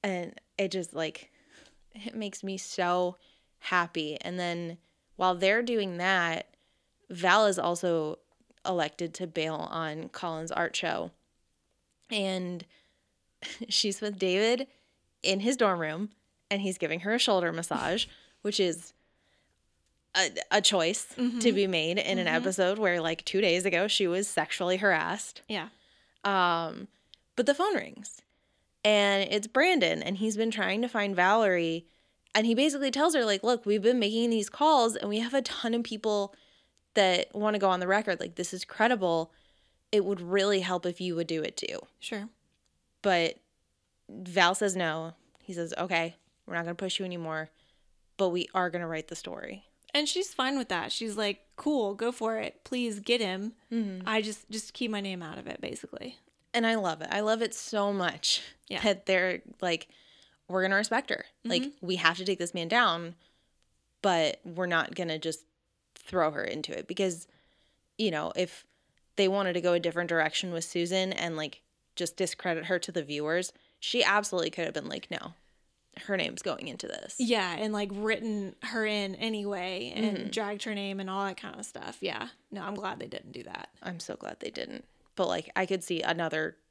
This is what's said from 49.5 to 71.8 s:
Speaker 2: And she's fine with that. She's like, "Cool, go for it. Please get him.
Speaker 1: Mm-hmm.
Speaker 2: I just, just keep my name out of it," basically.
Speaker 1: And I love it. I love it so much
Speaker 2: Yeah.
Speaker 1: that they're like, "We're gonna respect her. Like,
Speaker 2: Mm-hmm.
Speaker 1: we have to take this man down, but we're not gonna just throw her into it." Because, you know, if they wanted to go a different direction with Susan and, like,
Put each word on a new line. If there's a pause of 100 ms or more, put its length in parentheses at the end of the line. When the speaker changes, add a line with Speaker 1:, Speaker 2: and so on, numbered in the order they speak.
Speaker 2:
And
she's
fine
with
that.
She's
like, (100)
"Cool,
go
for
it.
Please
get
him. (180)
Speaker 1:
Mm-hmm.
Speaker 2:
I
just,
just
keep
my
name
out
of
it,"
basically. (360)
Speaker 1:
And
I
love
it.
I
love
it
so
much (260)
Speaker 2:
Yeah.
Speaker 1:
that
they're (200)
like, (600)
"We're
gonna
respect
her. (180)
Like,
Speaker 2:
Mm-hmm.
Speaker 1:
we
have
to
take
this
man
down, (840)
but
we're
not
gonna
just (500)
throw
her
into
it."
Because, (680)
you
know,
if (500)
they
wanted
to
go
a
different
direction
with
Susan
and,
like, (340)